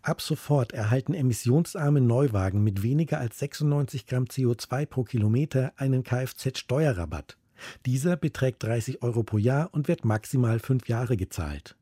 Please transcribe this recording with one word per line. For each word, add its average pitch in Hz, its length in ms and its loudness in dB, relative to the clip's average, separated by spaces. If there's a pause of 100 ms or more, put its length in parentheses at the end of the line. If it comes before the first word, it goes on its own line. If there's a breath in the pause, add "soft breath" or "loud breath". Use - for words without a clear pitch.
Ab - 180 -2
sofort 147 520 0
erhalten 117 400 0
emissionsarme 143 880 2
Neuwagen 107 640 2
mit 101 200 0
weniger 147 360 0
als 120 200 -6
sechsundneunzig 143 680 -2
Gramm 127 220 -2
C 131 180 -2
O 117 80 2
zwei 139 320 -4
pro 127 180 -4
Kilometer 127 720 0
einen 131 280 0
Kfz-Steuerrabatt. 123 1300 -2 (480 loud breath)
Dieser 135 320 2
beträgt 131 460 -2
dreißig 117 400 -2
Euro 117 200 0
pro 107 160 0
Jahr 135 340 2
und 147 160 0
wird 170 160 -2
maximal 113 560 2
fünf 127 280 0
Jahre 117 280 0
gezahlt. 76 640 -6